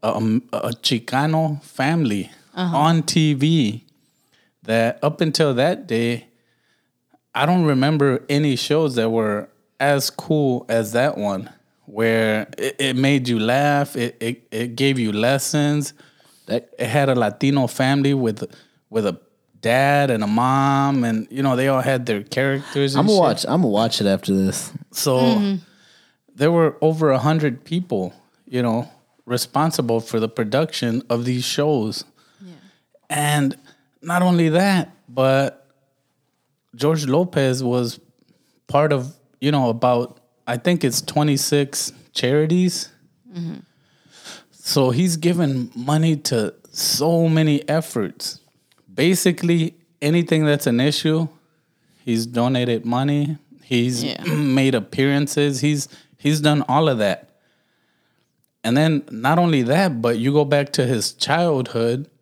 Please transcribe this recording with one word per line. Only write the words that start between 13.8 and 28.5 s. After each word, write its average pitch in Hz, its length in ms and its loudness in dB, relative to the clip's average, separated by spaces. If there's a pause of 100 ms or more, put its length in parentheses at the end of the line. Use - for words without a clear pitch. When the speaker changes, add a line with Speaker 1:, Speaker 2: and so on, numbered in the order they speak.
Speaker 1:
it, 120 240 -6
it, 117 320 -8
it 117 240 -6
gave 135 240 0
you 110 120 0
lessons. 139 840 0 (520)
Speaker 3:
That 117 320 -6
Speaker 1:
It 117 100 -4
had 139 220 0
a 127 60 2
Latino 123 520 0
family 139 460 0
with, 117 300 -2 (460)
with 110 180 -2
a 87 100 -4 (440)
dad 135 500 2
and 107 120 0
a 104 40 -2
mom, 135 760 2
and, 110 260 -2
you 131 100 -4
know, 135 140 2
they 131 140 2
all 135 120 2
had 123 240 -2
their 107 160 -2
characters 139 760 -2
and 143 40 0
Speaker 3:
I'ma 202 140 4
Speaker 1:
shit. 196 60 4
Speaker 3:
watch, 143 280 2
I'ma 160 200 2
watch 110 340 0
it 101 60 2
after 95 280 0
this. 95 360 -2 (200)
Speaker 1:
So - 260 -2
Speaker 2:
Mm-hmm. 196 380 2 (800)
Speaker 1:
there 151 160 2
were 165 300 2
over 156 300 2
a 131 80 2
hundred 147 440 0
people, 123 500 -4 (320)
you 123 160 -4